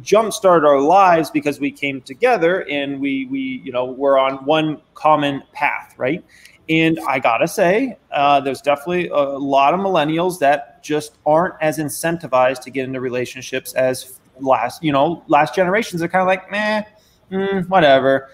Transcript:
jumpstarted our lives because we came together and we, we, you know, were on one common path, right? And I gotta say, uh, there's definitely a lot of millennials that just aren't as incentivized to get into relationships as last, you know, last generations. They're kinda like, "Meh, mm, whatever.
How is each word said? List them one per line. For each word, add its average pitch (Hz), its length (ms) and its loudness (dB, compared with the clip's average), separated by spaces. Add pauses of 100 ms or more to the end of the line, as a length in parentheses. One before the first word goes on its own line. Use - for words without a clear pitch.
jumpstarted 185 640 2
our 143 160 6
lives 165 480 4
because 147 300 -4
we 143 100 -4
came 139 320 -8
together 180 640 0
and 139 320 -6
we, 135 300 -4
we, 131 340 -8
you 131 80 -12
know, 123 140 -2
were 135 320 0
on 135 280 0
one 156 360 0 (140)
common 143 560 0
path, 120 460 -6
right? 135 260 -4 (460)
And 160 280 2 (120)
I 135 100 -2
gotta 127 300 0
say, 208 480 0 (160)
uh, 143 260 4
there's 131 220 -6
definitely 165 480 -2
a - 100 -4
lot 139 540 2
of 190 80 -2
millennials 175 580 0
that - 420 0
just 151 440 -6
aren't 160 340 2
as 156 180 -2
incentivized 151 840 -2
to - 100 -18
get 131 140 -4
into 131 160 -8
relationships 127 720 -8
as 131 440 -4 (220)
last, 127 420 0
you 151 120 0
know, 156 340 0
last 151 280 2
generations. 185 440 -2
They're 165 80 -4
kinda 185 160 0
like, 185 260 -2
"Meh, 214 340 -4 (460)
mm, 190 380 -4
whatever. 135 640 4